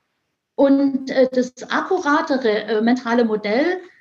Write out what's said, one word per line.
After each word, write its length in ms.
Und, 540
äh, 220
das 220
akkuratere, 920
äh, 180
mentale 440
Modell 540